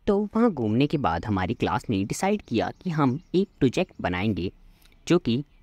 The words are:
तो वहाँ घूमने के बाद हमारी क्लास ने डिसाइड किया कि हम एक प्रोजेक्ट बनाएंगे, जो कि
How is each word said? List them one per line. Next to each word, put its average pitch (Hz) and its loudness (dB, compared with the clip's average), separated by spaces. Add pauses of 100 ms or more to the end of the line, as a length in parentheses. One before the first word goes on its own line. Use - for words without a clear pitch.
तो 208 2
वहाँ 226 4
घूमने 120 2
के 160 -2
बाद 85 -2
हमारी 95 0
क्लास - -2
ने 98 0
डिसाइड 202 -2
किया 101 -2 (120)
कि 185 -4
हम 147 0 (160)
एक 190 2 (100)
प्रोजेक्ट 147 0
बनाएंगे, 90 -2 (560)
जो 170 4
कि 131 0 (200)